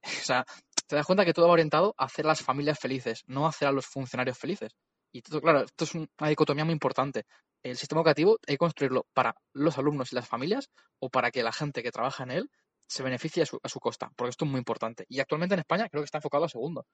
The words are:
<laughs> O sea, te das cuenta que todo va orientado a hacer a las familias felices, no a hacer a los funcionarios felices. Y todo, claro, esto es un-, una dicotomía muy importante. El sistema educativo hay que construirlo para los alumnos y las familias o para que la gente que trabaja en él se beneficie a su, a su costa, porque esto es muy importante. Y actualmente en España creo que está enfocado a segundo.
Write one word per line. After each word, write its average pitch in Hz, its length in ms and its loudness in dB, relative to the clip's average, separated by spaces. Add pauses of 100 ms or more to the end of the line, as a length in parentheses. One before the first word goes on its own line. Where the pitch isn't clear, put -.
<laughs> - 200 -8
O - 20 -6
sea, 127 200 0 (420)
te 151 80 -2
das 151 100 0
cuenta 190 200 4
que 165 80 4
todo 170 140 6
va 175 60 8
orientado 165 440 4
a 131 80 -2
hacer 147 200 -4
a 156 40 4
las 156 120 2
familias 143 380 0
felices, 127 480 -4
no 139 180 0
a 160 40 2
hacer 147 180 -2
a 139 40 2
los 135 140 0
funcionarios 127 520 -6
felices. 147 360 -6 (380)
Y 120 100 -14
todo, 151 200 -6
claro, 147 200 6
esto - 240 -4
es - 100 -4
un-, 160 140 -8 (100)
una 151 100 0
dicotomía 151 360 2
muy 165 80 2
importante. 135 520 0 (380)
El 123 140 -8
sistema 160 240 -2
educativo 160 440 6
hay 143 100 -2
que - 20 0
construirlo 139 560 0
para 117 220 2 (180)
los 143 240 0
alumnos 139 340 -2
y 123 40 -4
las 120 120 -4
familias 175 420 -2 (300)
o 131 100 -6
para 120 220 2
que 123 120 0
la 113 80 0
gente 143 300 -4
que 117 100 -4
trabaja 123 320 -2
en 123 80 -10
él 190 180 -4 (380)
se - 160 -8
beneficie 131 400 0
a - 20 -2
su, - 180 -8
a 123 60 -8
su - 100 -10
costa, - 360 -6
porque 120 140 -4
esto 139 160 -4
es 143 60 -2
muy 131 80 -2
importante. - 500 -6
Y 127 100 -4
actualmente 170 360 0
en 185 40 2
España 190 300 0
creo 151 140 -4
que - 20 -10
está 151 140 -8
enfocado 143 260 0
a 143 40 0
segundo. 135 440 -8